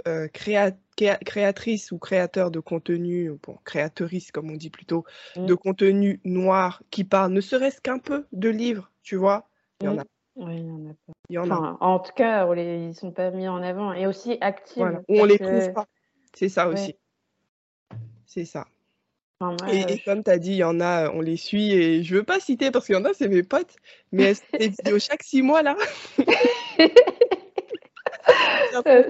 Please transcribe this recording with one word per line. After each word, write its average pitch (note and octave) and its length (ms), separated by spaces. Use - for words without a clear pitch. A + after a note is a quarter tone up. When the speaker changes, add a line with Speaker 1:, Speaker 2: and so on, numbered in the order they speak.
Speaker 1:
euh, D#3+ 200
créa-, G3+ 440
créa-, G3+ 260
créatrice G3+ 680
ou F3 80
créateur F#3 500
de D#3+ 100
contenu, E3+ 720
bon, - 180
créatrice, E3+ 680
comme D#3 180
on D#3 60
dit D#3 160
plutôt, - 340
Speaker 2:
Mm. F#3 80
Speaker 1:
de F3+ 80
contenu G3 720
noir F#3 640
qui G3 140
parle F#3+ 280
ne G3 100
serait-ce C4 380
qu'un C4 200
peu C#4+ 320
de F#3+ 180
livres, A3 400
tu G3 140
vois, G3 300
il G3 40
y - 40
en D#3 100
a. C#3 40
Speaker 2:
Mm. B3+ 80
Ouais, E3 140
il E3 80
y D#3+ 60
en D#3 180
a D3+ 40
pas. - 200
Speaker 1:
Il F3+ 60
y - 20
en F3 140
a. - 20
Speaker 2:
Enfin, D#3+ 260
en F#3 200
tout F#3 160
cas, G#3+ 320
on F3 60
les, E3+ 340
ils E3 80
sont F3+ 160
pas F#3 180
mis F#3 180
en F3+ 140
avant. F#3 320
Et F#3 140
aussi A3+ 340
actifs, - 360
Speaker 1:
Voilà. F3 300
Ou F#3+ 60
on G#3 40
Speaker 2:
parce G#3 100
Speaker 1:
les G#3 100
Speaker 2:
que G3 60
Speaker 1:
trouve F#3+ 300
pas. G#3+ 120
C'est F#3+ 160
ça F3 200
Speaker 2:
Ouais. E3 40
Speaker 1:
aussi. G3 220
C'est E3+ 200
ça. - 200
Speaker 2:
Enfin, F3+ 220
moi, F#3+ 140
Speaker 1:
Et, F#3+ 80
Speaker 2:
euh, F3+ 100
Speaker 1:
et A3 40
Speaker 2:
je - 80
Speaker 1:
comme G3+ 180
t'as F3+ 160
dit, F3+ 140
il F#3+ 40
y F3+ 60
en E3+ 180
a, E3+ 300
on D#3+ 100
les E3 160
suit G#3 340
et E3 320
je F3+ 120
veux G#3 80
pas F#4+ 160
citer C4+ 320
parce - 160
qu'il G3+ 80
y - 20
en G3+ 80
a, G4 80
c'est B3+ 140
mes F#3 160
potes, D#4+ 320
mais F#3+ 120
elles G3 120
font - 220
des A3 120
Speaker 2:
<laughs> F#3+ 160
Speaker 1:
vidéos G#3 140
chaque D4 220
six C4 220
mois, D4+ 180
là. D4 140
<laughs> C4+ 80
Speaker 2:
<laughs> - 1900
Speaker 1:
J'apprends C4 200
Speaker 2:
Euh, B3+ 120
Speaker 1:
pas C4 60